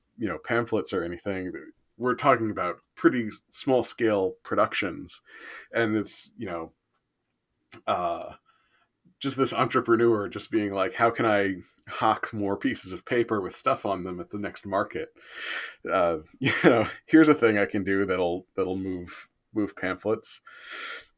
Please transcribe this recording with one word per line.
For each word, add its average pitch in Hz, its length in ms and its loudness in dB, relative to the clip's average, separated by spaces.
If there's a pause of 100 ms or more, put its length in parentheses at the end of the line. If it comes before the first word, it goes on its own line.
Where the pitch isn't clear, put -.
(180)
you 110 100 -2
know, 85 160 -4
pamphlets 117 480 0
or 90 120 -2
anything. 90 480 -6 (460)
We're 123 180 0
talking 117 360 2
about 90 260 -4 (180)
pretty 117 340 2 (200)
small 127 340 0
scale 101 600 0
productions, 98 760 -2 (520)
and 110 220 0
it's, - 420 -6
you 110 100 -8
know, 82 240 -8 (1160)
uh, 87 460 -2 (880)
just 131 180 -4
this 131 160 2
entrepreneur 117 760 4
just - 240 -10
being 104 220 0
like, 95 200 0
"How 117 160 4
can 120 160 0
I 101 300 2 (320)
hawk - 460 0
more 101 240 0
pieces 113 340 -4
of 90 140 -10
paper 113 340 2
with 90 160 -6
stuff - 300 -2
on 95 180 -2
them 90 160 -8
at 85 100 -12
the 104 100 -8
next 95 260 -8
market? 95 440 -2 (800)
Uh, 85 280 2 (100)
<laughs> - 120 -20
you 127 120 2 (120)
know, 117 240 6 (180)
here's 160 240 8
a 147 40 6
thing 110 240 4
I 101 80 4
can 101 180 -2
do 98 220 2
that'll, 90 400 -2 (100)
that'll 95 220 -2
move, 92 520 -8 (240)
move 104 220 -2
pamphlets." - 680 -4 (760)